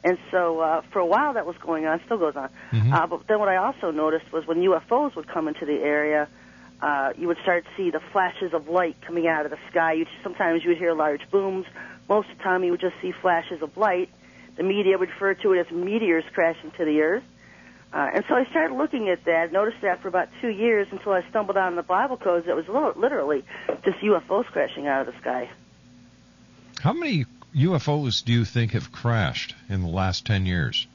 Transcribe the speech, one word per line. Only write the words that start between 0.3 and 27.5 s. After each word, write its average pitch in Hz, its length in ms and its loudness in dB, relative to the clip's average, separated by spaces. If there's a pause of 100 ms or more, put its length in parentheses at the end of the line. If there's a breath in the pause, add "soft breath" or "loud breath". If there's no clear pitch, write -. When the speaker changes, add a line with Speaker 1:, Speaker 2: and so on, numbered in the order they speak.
Speaker 1:
uh, 160 220 2 (100)
for 202 80 -2
a 180 60 2
while 247 280 2
that 202 140 -2
was 170 100 -8
going 160 300 -2
on, 160 180 0
still 226 140 -2
goes 156 160 0
on. 135 140 -8 (220 loud breath)
Speaker 2:
Mm-hmm. 117 220 2
Speaker 1:
Uh, 165 140 4
but 170 180 -8
then 214 140 2
what 202 100 2
I 185 60 4
also 202 340 -2
noticed 156 420 -2
was 156 140 -4
when 165 160 0
U 185 140 4
F - 160 -4
Os 277 240 0
would 156 120 -10
come 156 200 -4
into 156 180 -6
the 147 160 0
area, 147 460 2 (520 loud breath)
uh, 139 380 0
you 175 100 -4
would 170 140 0
start 175 220 2
to - 120 -20
see 185 140 -2
the 156 100 -2 (120)
flashes 180 420 0
of 156 160 -2
light 175 320 0
coming 165 260 -2
out 156 180 2
of 139 60 -6
the 151 60 -10 (140)
sky. 165 220 2
You'd, 160 140 -2 (140)
sometimes 170 420 0
you 170 60 2
would 170 80 4
hear 170 160 0
large 151 380 0
booms. 190 340 0 (420 loud breath)
Most 202 220 2
of - 80 -20
the - 60 -14
time 185 200 2
you 180 60 0
would 175 120 0
just 180 200 -2
see 185 120 -6
flashes 165 500 0
of 151 140 -10
light. 180 320 2 (480 loud breath)
The - 60 -2
media 190 360 2
would 180 100 0
refer 196 240 0
to 190 200 2
it 175 120 4
as - 60 -14
meteors 175 540 0 (100)
crashing 165 420 0
to 170 80 -2
the 151 160 4
earth. 185 220 2 (680 loud breath)
Uh, 143 220 0
and 202 160 0
so - 60 2
I 254 160 4
started 320 240 0
looking 254 340 0
at 180 160 0
that, 165 260 2
noticed 214 300 0
that 180 220 -2
for 190 40 -6
about 180 220 0 (100)
two 247 100 -2
years 214 420 2
until 196 220 -4
I 180 160 0
stumbled 202 280 0
on 185 180 2
the 175 80 -4
Bible 233 340 0
codes 175 280 0
that 175 100 0
was 160 120 -4
li-, 247 240 0 (100)
literally 156 420 0 (400 loud breath)
just - 200 -2
U 202 120 4
F - 140 -4
Os 208 220 0
crashing 143 340 -2
out 135 220 0
of - 80 -12
the - 40 -20
sky. 123 300 -4 (1300)
Speaker 3:
How 190 140 0
many 277 320 -2 (280)